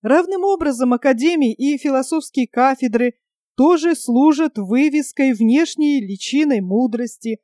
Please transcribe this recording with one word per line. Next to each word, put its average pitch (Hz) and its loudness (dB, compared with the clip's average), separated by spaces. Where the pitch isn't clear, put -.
Равным 349 0
образом 285 0
академии 269 0
и 277 -2
философские 269 -2
кафедры 247 0
тоже 320 4
служат 285 0
вывеской 269 0
внешней 277 0
личиной 233 -2
мудрости 226 -4